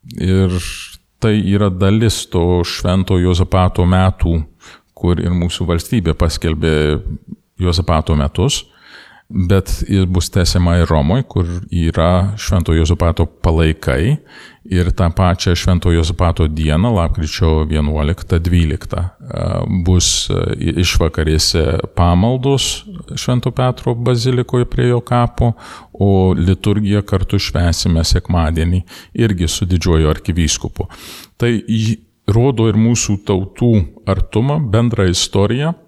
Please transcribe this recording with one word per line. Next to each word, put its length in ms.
ir 380
tai 180
yra 320
dalis 560
to 400
Švento 560
Juozapato 640
metų, 540
kur 240
ir 160
mūsų 340
valstybė 480
paskelbė 560
Juozapato 560
metus, 460
bet 420
jis 160
bus 240
tęsiama 500
ir 100
Romoj, 380
kur 200
yra 640
Švento 380
Juozapato 500
palaikai. 920
Ir 320
tą 160
pačią 440
Švento 360
Juozapato 540
dieną, 480
lapkričio 720
vienuoliktą, 720
dvyliktą, 560
e, 120
bus, 440
e, 260
išvakarėse 1120
pamaldos 880
Švento 360
Petro 440
bazilikoje 680
prie 220
jo 140
kapo, 520
o 400
liturgiją 720
kartu 320
švęsime 680
sekmadienį 800
irgi 340
su 180
didžiuoju 440
arkivyskupu. 800
Tai 160
į, 460
rodo 420
ir 80
mūsų 480
tautų 460
artumą, 540
bendrą 380
istoriją 640